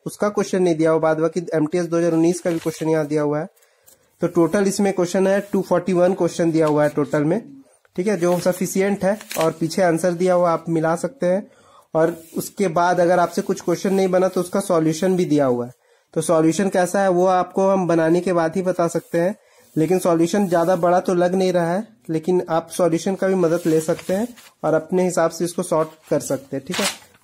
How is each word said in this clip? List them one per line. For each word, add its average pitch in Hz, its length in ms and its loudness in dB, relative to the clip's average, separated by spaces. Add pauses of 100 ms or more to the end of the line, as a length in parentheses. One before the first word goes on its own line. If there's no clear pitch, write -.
उसका 208 240 -4
क्वेश्चन 202 340 -2
नहीं 170 120 2
दिया 160 160 2
हुआ, 160 220 2
बाकी 165 320 -2 (100)
एमटीएस 160 300 -2
दो 170 120 -2
हज़ार 170 160 2
उन्नीस 165 260 2
का 180 120 -2
भी 165 80 -2
क्वेश्चन 160 300 -4
यहाँ 156 180 0
दिया 151 140 -2
हुआ 147 180 -2
है। 170 80 -8 (720)
तो 175 80 2
टोटल 175 380 2
इसमें 196 260 0
क्वेश्चन 190 340 0
है 196 120 2 (120)
टू 196 100 0
फ़ोर्टी 175 320 -2
वन 180 220 4
क्वेश्चन 165 360 0
दिया 160 160 2
हुआ 151 160 2
है 147 80 2
टोटल 151 320 -2
में, 175 160 0 (560)
ठीक 185 120 -4
है, 208 100 0
जो 175 240 2
सफिशिएंट 190 600 0
है। 202 140 0 (200)
और 160 160 0
पीछे 165 300 -4
आंसर 175 300 2
दिया 180 200 2
हुआ 175 180 4
आप 165 200 -2
मिला 160 260 0
सकते 175 280 -6
हैं। 190 220 0 (460)
और 160 240 2 (200)
उसके 190 320 -2
बाद 175 300 2
अगर 180 200 4
आपसे 170 240 0
कुछ 190 180 -4
क्वेश्चन 175 320 -2
नहीं 190 160 2
बना 185 180 2
तो 185 140 -2
उसका 185 200 -4
सॉल्यूशन 165 540 0
भी 175 100 2
दिया 147 200 2
हुआ 120 200 0
है। 127 60 -14 (420)
तो 165 100 -2
सॉल्यूशन 165 460 2
कैसा 185 320 0
है 196 100 2
वो 180 160 2
आपको 180 400 0
हम 190 200 2
बनाने 165 340 2
के 180 120 -2
बाद 165 220 0
ही 190 80 -2
बता 175 260 0
सकते 170 300 -4
हैं, 185 160 0 (400)
लेकिन 160 240 2
सॉल्यूशन 175 480 2
ज़्यादा 170 300 2
बड़ा 175 220 2
तो 185 140 0
लग 180 220 2
नहीं 185 180 0
रहा 170 200 0
है, 208 140 -4 (220)
लेकिन 175 400 0
आप 160 220 -2
सॉल्यूशन 175 440 0
का 190 120 -2
भी 190 80 0
मदद 170 300 0
ले 160 160 2
सकते 165 320 -4
हैं 214 140 -2 (360)
और 156 100 0
अपने 180 300 0
हिसाब 170 280 0
से 170 140 -6
इसको 175 180 -6
सॉर्ट 160 260 -2 (200)
कर 151 120 0
सकते - 340 -6
हैं, 139 100 -8
ठीक 180 100 -8
है। 202 100 -2 (380)